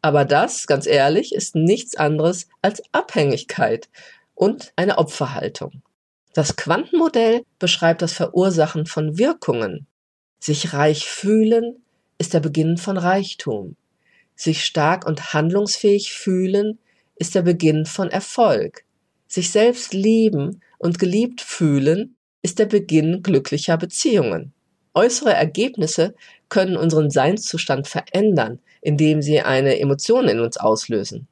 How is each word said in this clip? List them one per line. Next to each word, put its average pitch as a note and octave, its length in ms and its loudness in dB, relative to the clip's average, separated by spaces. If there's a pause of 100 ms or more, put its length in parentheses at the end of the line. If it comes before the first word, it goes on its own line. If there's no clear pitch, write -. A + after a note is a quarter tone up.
Aber D#3+ 240 4
das, D#3 420 0
ganz C#3+ 180 0
ehrlich, C#3+ 480 2
ist - 220 -6
nichts E3+ 400 0
anderes D#3 520 0 (140)
als G#3 200 -2 (100)
Abhängigkeit C#3+ 960 -2 (460)
und - 400 -2
eine F#3+ 220 0
Opferhaltung. - 880 -4 (500)
Das D3 220 -2
Quantenmodell A#3+ 880 0 (160)
beschreibt E3+ 420 0
das E3+ 120 -4
Verursachen E3 720 0
von D#3 320 -4
Wirkungen. A#2+ 680 -2 (540)
Sich D3+ 340 -4
reich D3 320 0
fühlen A3 760 0 (340)
ist - 160 -6
der F3 60 4
Beginn D#3+ 380 0
von G3 200 -4
Reichtum. F3+ 760 -4 (600)
Sich - 280 -4
stark E3 420 0
und - 280 -6
handlungsfähig G3+ 800 0
fühlen G3 640 -2 (360)
ist - 200 -6
der F#3+ 60 2
Beginn D#3+ 440 2
von F#3 240 -6
Erfolg. - 760 0 (420)
Sich F3 240 -4
selbst A#3+ 420 2
lieben G3 680 2 (160)
und F3 220 -2
geliebt G#3+ 420 0
fühlen D#3 760 0 (260)
ist - 180 -6
der G#3+ 60 4
Beginn F3 580 0
glücklicher D3+ 540 0
Beziehungen. E3 760 -2 (400)
Äußere A#3+ 400 2
Ergebnisse F#3 840 -2 (340)
können F#3 280 0
unseren D#3 320 2
Seinszustand C#3+ 800 -2
verändern, E3 720 0 (220)
indem D3+ 400 2
sie D3 200 2
eine C3+ 380 2
Emotion C#3+ 480 2
in A2+ 120 2
uns A#2 180 -2
auslösen. A2 760 -2